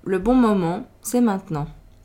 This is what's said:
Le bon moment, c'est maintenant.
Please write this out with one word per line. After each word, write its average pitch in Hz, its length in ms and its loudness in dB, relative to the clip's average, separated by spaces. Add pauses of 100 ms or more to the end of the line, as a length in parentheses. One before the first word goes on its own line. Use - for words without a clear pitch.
Le 190 160 -2
bon 214 140 2
moment, 208 520 2 (160)
c'est 247 200 -2
maintenant. 190 460 -2 (380)